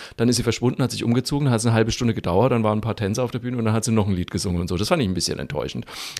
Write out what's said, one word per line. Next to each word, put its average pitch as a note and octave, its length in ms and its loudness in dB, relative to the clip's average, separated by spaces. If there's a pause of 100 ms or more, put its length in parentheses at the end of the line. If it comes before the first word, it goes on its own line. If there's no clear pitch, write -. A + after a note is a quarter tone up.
(160)
dann A#2 120 2
ist A#2+ 80 4
sie A#2+ 60 0
verschwunden, A#2 400 0
hat A#2 80 0
sich A2+ 140 -6
umgezogen, C3 420 0
dann B2+ 60 4
hat A2+ 80 2
es A#2 60 0
eine A2+ 80 4
halbe A2+ 180 4
Stunde A#2 220 0
gedauert, A2 380 2
dann A#2 100 2
waren G#2+ 160 2
ein G#2 40 -2
paar A2 140 -2
Tänzer A2 280 -2
auf A#2+ 60 -2
der A#2+ 100 -6
Bühne B2 180 -6
und A2+ 60 0
dann G#2+ 100 2
hat A#2 100 0
sie A#2 80 0
noch G#2 140 4
ein G2+ 80 2
Lied F2 160 -2
gesungen F2+ 300 -2
und F2 80 -2
so. F#2 80 -2
Das G2 120 -2
fand E3+ 140 2
ich G2 60 2
ein F#2 60 -2
bisschen - 240 -4
enttäuschend. - 460 -6 (360)